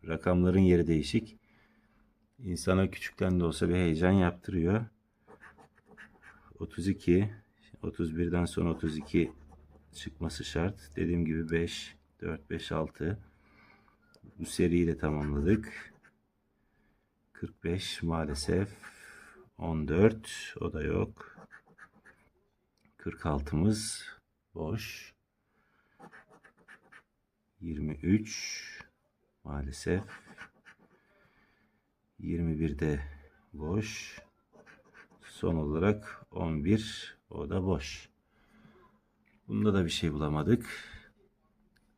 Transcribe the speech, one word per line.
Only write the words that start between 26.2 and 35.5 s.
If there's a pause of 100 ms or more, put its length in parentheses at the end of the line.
Yirmi
üç (800)
maalesef. (2250)
Yirmi
bir
de (540)
boş. (1040)
Son